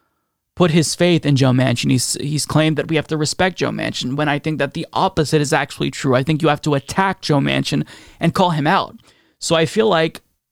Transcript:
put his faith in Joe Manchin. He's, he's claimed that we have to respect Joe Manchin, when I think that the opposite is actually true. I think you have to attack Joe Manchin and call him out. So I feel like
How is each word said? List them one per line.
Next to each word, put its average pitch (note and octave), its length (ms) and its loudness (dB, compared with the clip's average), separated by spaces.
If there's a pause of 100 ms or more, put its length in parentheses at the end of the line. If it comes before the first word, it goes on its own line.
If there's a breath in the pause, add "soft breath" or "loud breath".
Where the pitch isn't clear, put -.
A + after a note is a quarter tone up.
(560 soft breath)
put F3+ 160 2
his D#3+ 240 2
faith F3 280 2
in D3 120 2
Joe B2+ 160 4
Manchin. B2+ 400 0
He's, - 240 0
he's D3 280 -4
claimed D#3 340 0
that C#3+ 100 -4
we D#3+ 80 -2
have D3 140 0
to D#3+ 60 -4
respect E3 440 -2
Joe C3 100 -2
Manchin, A2 460 -6
when D3 120 0
I C#3+ 120 -2
think D3+ 180 -4
that C#3 160 -4
the E3+ 180 -8
opposite D#3 480 0
is D3 140 0
actually C#3+ 380 -2
true. C3 240 0
I C3+ 80 2
think D#3 180 0
you D#3 60 2
have D3 160 0
to D3 100 0
attack F#3+ 480 -2
Joe D3+ 160 0
Manchin C#3 480 0 (340 loud breath)
and E3+ 140 0
call F3+ 160 2
him D3 160 -2
out. E3+ 340 0 (380 soft breath)
So - 180 -2
I D#3+ 120 2
feel A3 200 0
like D#3+ 340 0 (300)